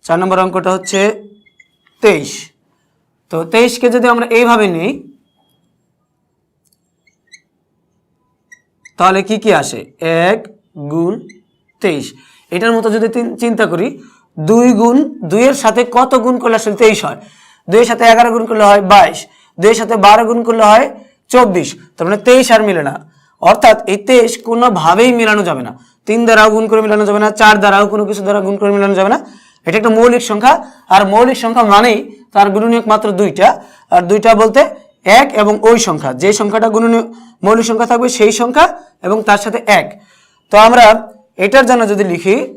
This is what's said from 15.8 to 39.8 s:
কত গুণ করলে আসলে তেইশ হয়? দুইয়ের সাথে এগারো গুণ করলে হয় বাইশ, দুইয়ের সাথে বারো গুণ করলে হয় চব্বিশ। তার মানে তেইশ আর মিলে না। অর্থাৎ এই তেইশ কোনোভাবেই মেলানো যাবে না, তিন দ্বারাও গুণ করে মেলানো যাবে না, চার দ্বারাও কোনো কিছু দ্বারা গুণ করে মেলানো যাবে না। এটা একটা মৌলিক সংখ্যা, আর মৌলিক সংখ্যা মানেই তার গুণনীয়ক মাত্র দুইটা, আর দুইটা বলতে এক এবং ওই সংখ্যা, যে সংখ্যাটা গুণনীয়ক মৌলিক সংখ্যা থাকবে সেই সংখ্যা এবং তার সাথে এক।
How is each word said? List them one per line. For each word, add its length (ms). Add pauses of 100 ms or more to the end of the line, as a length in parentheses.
কত 240
গুণ 240
করলে 160
আসলে 200
তেইশ 280
হয়? 140 (500)
দুইয়ের 180
সাথে 200
এগারো 260
গুণ 140
করলে 180
হয় 180
বাইশ, 460 (300)
দুইয়ের 240
সাথে 160
বারো 280
গুণ 180
করলে 200
হয় 280 (400)
চব্বিশ। 440 (160)
তার 140
মানে 180
তেইশ 280
আর 120
মিলে 200
না। 240 (340)
অর্থাৎ 480
এই 80
তেইশ 460
কোনোভাবেই 720
মেলানো 300
যাবে 180
না, 160 (300)
তিন 180
দ্বারাও 240
গুণ 180
করে 140
মেলানো 240
যাবে 140
না, 120
চার 280
দ্বারাও 280
কোনো 180
কিছু 180
দ্বারা 180
গুণ 160
করে 140
মেলানো 220
যাবে 160
না। 160 (420)
এটা 100
একটা 120
মৌলিক 320
সংখ্যা, 420 (260)
আর 180
মৌলিক 300
সংখ্যা 260
মানেই 560 (120)
তার 180
গুণনীয়ক 380
মাত্র 240
দুইটা, 500 (300)
আর 160
দুইটা 280
বলতে 340 (360)
এক 280
এবং 280
ওই 180
সংখ্যা, 340
যে 200
সংখ্যাটা 360
গুণনীয়ক 420 (320)
মৌলিক 220
সংখ্যা 260
থাকবে 180
সেই 220
সংখ্যা 440 (280)
এবং 200
তার 140
সাথে 300
এক। 320 (520)